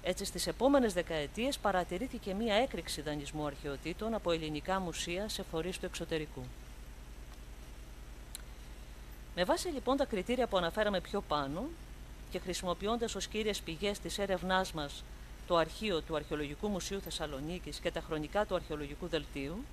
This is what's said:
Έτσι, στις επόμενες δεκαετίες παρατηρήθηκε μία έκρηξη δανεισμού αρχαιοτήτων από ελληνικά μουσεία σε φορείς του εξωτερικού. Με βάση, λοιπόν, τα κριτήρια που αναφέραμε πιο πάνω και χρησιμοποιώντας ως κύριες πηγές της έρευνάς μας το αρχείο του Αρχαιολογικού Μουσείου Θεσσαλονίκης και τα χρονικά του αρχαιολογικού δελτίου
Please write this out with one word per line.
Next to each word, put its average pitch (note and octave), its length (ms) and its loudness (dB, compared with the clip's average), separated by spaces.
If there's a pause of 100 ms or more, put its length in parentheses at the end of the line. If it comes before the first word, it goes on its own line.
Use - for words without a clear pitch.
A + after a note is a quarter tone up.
Έτσι, F#3 220 2
στις - 220 0
επόμενες A#3+ 460 6
δεκαετίες E3+ 640 0
παρατηρήθηκε F#3+ 760 2
μία G#3 220 4
έκρηξη G#3 460 2
δανεισμού D3 440 -2
αρχαιοτήτων D3+ 680 -2
από F#3 180 2
ελληνικά D#3+ 480 0
μουσεία F3+ 500 -2
σε G3+ 140 -2
φορείς E3+ 360 -2
του F#3 60 -4
εξωτερικού. D#3+ 580 -2 (3000)
Με F3 80 4
βάση, D#4+ 240 4
λοιπόν, C4+ 300 2
τα C4+ 80 4
κριτήρια A#3 420 2
που G3+ 100 4
αναφέραμε F#3 420 4
πιο G3+ 280 0
πάνω D3 360 2 (680)
και F3+ 80 -2
χρησιμοποιώντας G3 760 0
ως F#3+ 120 -2
κύριες G#3+ 320 0
πηγές G3+ 400 -2
της - 180 -4
έρευνάς F#3 540 4
μας D3 320 -4 (440)
το F3 100 6
αρχείο E3 440 4
του D#3+ 140 -2
Αρχαιολογικού D3 520 0
Μουσείου G3+ 340 0
Θεσσαλονίκης D3+ 800 -4
και E3+ 120 2
τα E3 100 -2
χρονικά D#3 440 0
του F#3+ 100 0
αρχαιολογικού D3+ 520 -4
δελτίου D3+ 640 -2